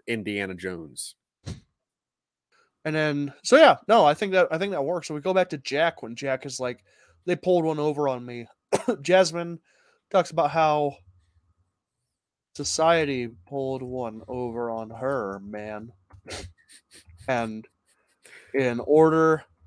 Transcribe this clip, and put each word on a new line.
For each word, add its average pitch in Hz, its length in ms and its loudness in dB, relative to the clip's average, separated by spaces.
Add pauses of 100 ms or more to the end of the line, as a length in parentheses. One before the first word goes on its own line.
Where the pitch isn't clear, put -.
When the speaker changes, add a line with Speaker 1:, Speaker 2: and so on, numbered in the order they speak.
Speaker 1:
Indiana 101 480 -4
Jones. 85 640 -12 (1700)
Speaker 2:
And 156 100 -4
then, 143 380 -2 (100)
so - 140 6
yeah, 277 200 10 (120)
no, 208 160 8
I 147 100 6
think 196 200 -4
that, 180 180 6
I 160 60 -2
think 202 120 -4
that 151 140 -4
works. 165 240 -4
So 156 60 -8
we 151 60 -8
go 185 140 -2
back 185 160 2
to 156 80 -6
Jack 156 440 -2
when 117 120 -12
Jack 131 320 -6
is 131 140 -12
like, 123 240 -8 (420)
"They 175 80 0
pulled 175 300 2
one 156 160 -2
over 147 280 0
on 123 160 -4
me." 120 220 -12 (260)
<coughs> 196 300 -2
Jasmine 170 560 2 (520)
talks 180 200 0
about 156 200 0
how 151 440 0 (1600)
society 147 760 0 (200)
pulled 131 340 -6
one 123 460 -8
over 120 420 -6
on 113 200 -8
her, 113 500 -4
man. 107 500 -12 (1400)
And 110 380 -4 (840)
in 127 280 0
order 160 600 4 (240)